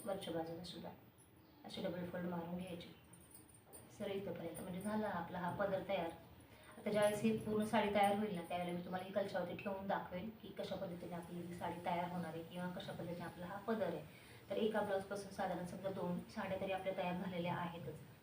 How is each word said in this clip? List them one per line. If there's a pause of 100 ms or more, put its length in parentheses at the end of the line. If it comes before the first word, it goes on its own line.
वरच्या
बाजूला
सुद्धा (760)
अशी
डबल
फोल्ड
मारून
घ्यायची (1080)
सरळ
इथपर्यंत.
म्हणजे
झाला
आपला
हा
पदर
तयार. (680)
आता
ज्यावेळेस
ही
पूर्ण
साडी
तयार
होईल
ना,
त्यावेळेला
मी
तुम्हाला
ही
कलशावरती
ठेवून
दाखवेन
की
कशा
पद्धतीने
आपली
ही
साडी
तयार
होणार
आहे
किंवा
कशा
पद्धतीने
आपला
हा
पदर
आहे. (200)
तर
एका
ब्लाऊजपासून
साधारण
समजा
दोन
साड्या
तरी
आपल्या
तयार
झालेल्या
आहेतच. (220)